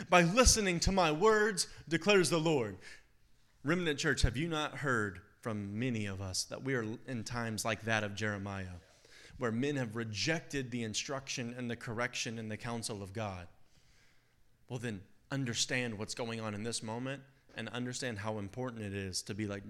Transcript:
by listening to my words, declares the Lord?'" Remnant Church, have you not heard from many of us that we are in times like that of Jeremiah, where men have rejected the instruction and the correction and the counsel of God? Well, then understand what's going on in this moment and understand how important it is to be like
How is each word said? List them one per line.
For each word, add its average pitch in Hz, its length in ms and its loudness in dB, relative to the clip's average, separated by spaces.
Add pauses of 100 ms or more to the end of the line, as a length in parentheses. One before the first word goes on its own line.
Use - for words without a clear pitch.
by 180 140 10
listening 196 560 6
to 185 120 2
my 180 200 6
words, 214 560 6 (200)
declares 165 440 6
the 165 80 4
Lord?'" 131 400 2 (840)
Remnant 160 360 2
Church, 139 240 2
have 120 140 4
you 160 100 0
not 151 300 -2
heard 107 440 0 (200)
from 104 360 -4
many 113 300 -2
of 95 120 -4
us 95 260 -4
that 110 180 -10
we 135 100 -2
are 113 320 -2
in 120 180 -6
times 113 400 -4
like 110 200 -2
that 110 200 2
of 101 120 -4
Jeremiah, 98 640 -4 (580)
where 123 140 0
men 135 240 0
have 117 200 -4
rejected 117 760 -2
the 120 120 -4
instruction 123 720 -4
and 123 140 -4
the 120 60 -2
correction 117 640 -4
and 110 100 -8
the 107 80 -6
counsel 113 460 -6
of 95 100 -10
God? 95 340 -6 (1200)
Well, 120 120 -8
then 107 220 -6 (300)
understand 123 680 0
what's 107 180 -6
going 113 240 -4
on 107 160 -4
in 101 80 -6
this 117 180 -4
moment 127 400 -6 (340)
and 113 140 -6
understand 123 500 -6
how 110 180 -4
important 113 440 -6
it 101 120 -4
is 95 300 -4
to 113 100 -6
be 104 120 -2
like 101 240 -6